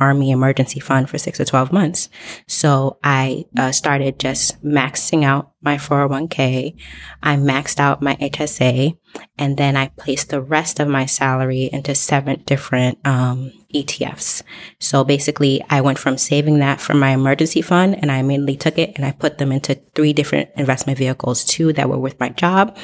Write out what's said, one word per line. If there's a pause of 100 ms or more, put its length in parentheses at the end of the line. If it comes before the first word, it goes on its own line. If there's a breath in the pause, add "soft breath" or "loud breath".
Army
emergency
fund
for
six
or
twelve
months. (360 loud breath)
So
I, (120)
uh,
started
just
maxing
out (100)
my
four
oh
one
K. (460 loud breath)
I
maxed
out
my
H
S
A, (400 loud breath)
and
then
I
placed
the
rest
of
my
salary
into
seven
different,
um, (180)
E
T
Fs. (380 loud breath)
So
basically,
I
went
from
saving
that
from
my
emergency
fund,
and
I
immediately
took
it
and
I
put
them
into (180)
three
different
investment
vehicles,
two
that
were
with
my
job,